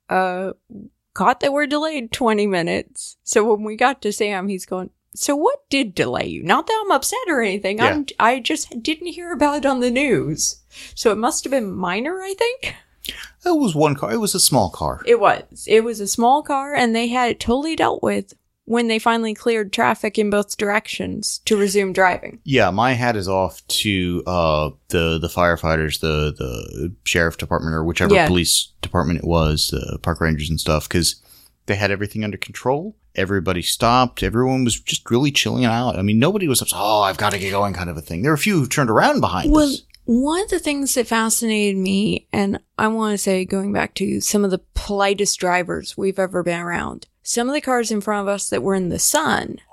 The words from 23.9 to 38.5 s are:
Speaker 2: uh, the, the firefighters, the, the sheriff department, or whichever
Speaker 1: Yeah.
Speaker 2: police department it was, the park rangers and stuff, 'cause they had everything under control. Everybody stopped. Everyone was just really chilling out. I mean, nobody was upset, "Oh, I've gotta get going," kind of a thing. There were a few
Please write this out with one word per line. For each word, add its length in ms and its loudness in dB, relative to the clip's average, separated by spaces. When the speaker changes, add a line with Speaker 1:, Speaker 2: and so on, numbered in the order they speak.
Speaker 2:
uh, 440 2
the, 300 2
the 100 -4
firefighters, 720 0
the, 340 0
the 560 -8
sheriff 320 2
department, 380 -2
or 100 -2
whichever 300 2
Speaker 1:
Yeah. 120 4
Speaker 2:
police 540 2
department 380 0
it 80 -8
was, 420 2
the 320 -6
park 220 -2
rangers 260 0
and 100 -2
stuff, 300 0
'cause 280 0
they 80 0
had 160 0
everything 340 -4
under 140 -6
control. 580 -4
Everybody 460 0
stopped. 640 0
Everyone 420 2
was 160 0
just 300 -6
really 200 2
chilling 360 0
out. 320 0
I 40 -2
mean, 160 4
nobody 300 2
was 140 2
upset, 180 -4
"Oh, 220 4
I've 160 2
gotta 200 0
get 120 -4
going," 240 0
kind 160 -6
of 80 -8
a 20 -8
thing. 220 -6
There 80 2
were 60 2
a 20 0
few 220 2